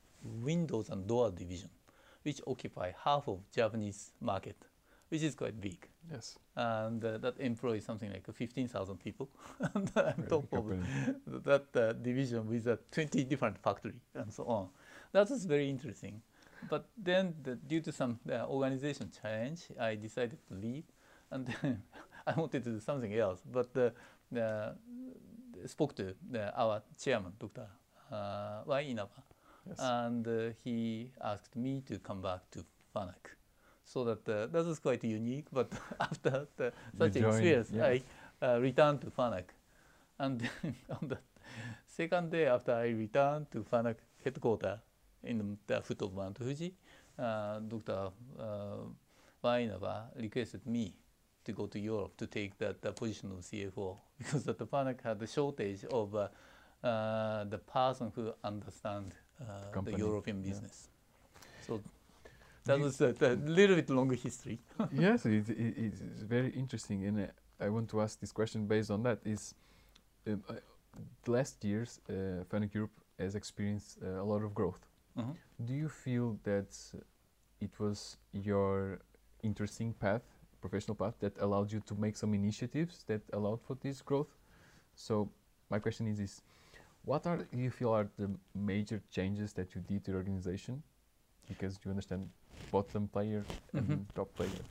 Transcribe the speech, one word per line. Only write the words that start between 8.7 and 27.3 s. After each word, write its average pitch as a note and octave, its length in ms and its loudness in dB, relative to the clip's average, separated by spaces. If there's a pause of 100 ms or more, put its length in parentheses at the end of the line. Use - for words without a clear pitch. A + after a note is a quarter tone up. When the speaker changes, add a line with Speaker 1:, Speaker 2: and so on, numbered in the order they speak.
Speaker 1:
people. - 300 -8 (300)
<laughs> - 160 -2
And G3 220 0
I'm D#3+ 180 4
Speaker 2:
Very D#3 140 -4
Speaker 1:
top D#3 220 2
Speaker 2:
big C3 100 0
Speaker 1:
of G#2+ 80 -4
Speaker 2:
company. F#2 180 -2 (580)
Speaker 1:
that, C#3 220 6 (100)
uh, A#2 180 6
division A#2+ 540 0
with, A#2 200 0
uh, A2+ 80 4 (160)
twenty D#3 320 2
different B2+ 340 0
factory G#2 420 -2 (140)
and G#2+ 180 -6
so - 120 -8
on. G#2 240 0 (420)
That G3+ 180 6
was A#3+ 160 -2
very D3 240 4
interesting. A#2 540 -6 (480)
But D3+ 140 -2 (120)
then, F#3 460 2
the, B2+ 140 -2
due D3+ 240 0
to D#3+ 100 -2
some, B2 300 0 (100)
uh, A#2+ 160 0
organization C3+ 640 0 (120)
change, A2+ 420 -4 (160)
I A2+ 160 0
decided A2+ 500 -4
to - 80 -12
leave, A#2 300 -6 (480)
and C3 140 -6
then A2+ 360 -2 (220)
<laughs> - 220 -20
I C#3+ 80 2
wanted D3 280 0
to A#2+ 80 -4
do G#2+ 100 -2
something B2 320 -2
else. G#2 320 2
But, B2 320 -2
uh, - 600 0
uh, A2 340 -2 (960)
spoke - 300 0
to, F#2+ 180 -4 (200)
uh, G#2 200 -2
our A2 280 2 (140)
chairman, G#2 440 0